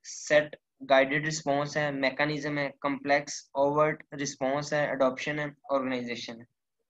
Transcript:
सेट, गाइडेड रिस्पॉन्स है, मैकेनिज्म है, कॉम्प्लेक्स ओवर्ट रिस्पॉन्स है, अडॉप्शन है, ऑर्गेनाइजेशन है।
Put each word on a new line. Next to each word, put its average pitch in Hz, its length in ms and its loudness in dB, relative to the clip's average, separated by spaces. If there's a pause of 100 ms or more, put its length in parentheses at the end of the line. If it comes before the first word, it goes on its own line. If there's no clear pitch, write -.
सेट, - 520 0 (280)
गाइडेड 139 420 4
रिस्पॉन्स 143 520 -2
है, 151 140 0
मैकेनिज्म 143 640 -2
है, 139 240 -4
कॉम्प्लेक्स 143 760 -2
ओवर्ट 147 480 2 (100)
रिस्पॉन्स 139 600 -2
है, 147 140 2
अडॉप्शन 131 520 0
है, 147 140 -6 (180)
ऑर्गेनाइजेशन 123 680 -4
है। 117 160 -20 (360)